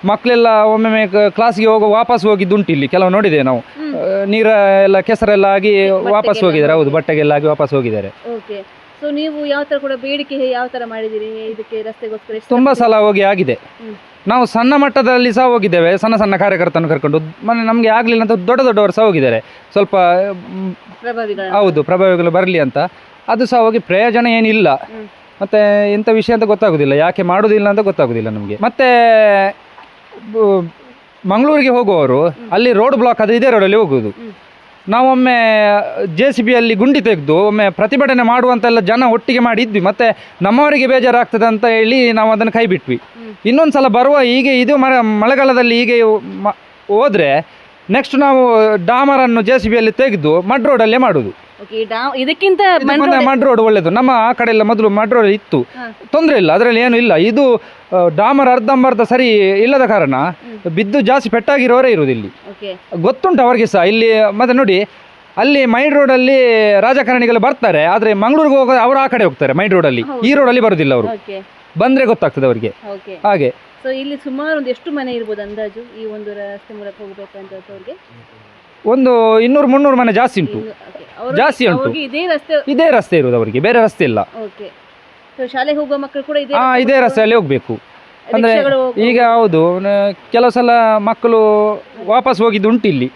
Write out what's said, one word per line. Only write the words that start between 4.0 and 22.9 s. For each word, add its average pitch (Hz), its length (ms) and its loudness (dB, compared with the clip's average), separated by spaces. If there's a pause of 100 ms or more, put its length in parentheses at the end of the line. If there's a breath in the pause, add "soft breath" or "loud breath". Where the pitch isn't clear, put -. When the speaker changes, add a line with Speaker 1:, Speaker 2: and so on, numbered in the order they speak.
Speaker 1:
ನೀರ 214 220 0 (380)
ಎಲ್ಲ 196 160 2
ಕೆಸರೆಲ್ಲ 208 440 0
ಆಗಿ 196 260 2
Speaker 2:
ಬಟ್ಟೆಗೆಲ್ಲ 196 420 0
Speaker 1:
ವಾಪಸ್ 214 320 0
ಹೋಗಿದ್ದಾರೆ. 151 280 2
ಹೌದು, 160 120 2
Speaker 2:
ಹೋಗಿ. 139 100 -2
Speaker 1:
ಬಟ್ಟೆಗೆಲ್ಲ 151 380 0
ಆಗಿ 147 140 0
ವಾಪಸ್ 147 280 -2
ಹೋಗಿದ್ದಾರೆ. 107 340 -2
Speaker 2:
ಓಕೆ. 214 720 -14 (240)
So 294 100 -6
ನೀವು 294 320 -8
ಯಾವ 285 180 -4
ತರ 285 140 -4
ಕೂಡ 277 180 -6
ಬೇಡಿಕೆ 269 540 -6
ಯಾವ 247 160 -6
ತರ 247 180 -10
ಮಾಡಿದಿರಿ 220 680 -10
ಇದಕ್ಕೆ 220 320 -12
ರಸ್ತೆಗೋಸ್ಕರ? 220 520 -12
ಎಷ್ಟು 220 140 -14
Speaker 1:
ತುಂಬಾ 254 240 2
Speaker 2:
ಸಲ 240 120 0
Speaker 1:
ಸಲ 226 120 2
ಹೋಗಿ 208 240 2
ಆಗಿದೆ. 185 320 0
Speaker 2:
ಹ್ಮ್. 220 420 -12 (340)
Speaker 1:
ನಾವು 240 180 2
ಸಣ್ಣ 247 300 0
ಮಟ್ಟದಲ್ಲಿ 254 560 2
ಸಹ 233 100 2
ಹೋಗಿದ್ದೇವೆ, 190 560 2
ಸಣ್ಣ 226 180 0
ಸಣ್ಣ 202 200 0
ಕಾರ್ಯಕರ್ತರನ್ನು 175 520 0
ಕರ್ಕೊಂಡು. 151 300 0
ಮೊನ್ನೆ 220 480 -4
ನಮ್ಗೆ 226 220 0
ಆಗ್ಲಿಲ್ಲ 226 340 0
ಅಂತ 220 100 -2
ದೊಡ್ಡ 226 280 0
ದೊಡ್ಡವರು 208 320 2
ಸಹ 214 100 0
ಹೋಗಿದ್ದಾರೆ, 131 380 2 (320 loud breath)
ಸ್ವಲ್ಪ, 202 240 0
ಮ್, 185 800 -2 (260)
Speaker 2:
ಪ್ರಭಾವಿಗಳು. 208 520 -8
Speaker 1:
ಹೌದು, 185 300 0
ಪ್ರಭಾವಿಗಳು 180 480 0
ಬರ್ಲಿ 185 280 0
ಅಂತ. 139 200 -2 (500 loud breath)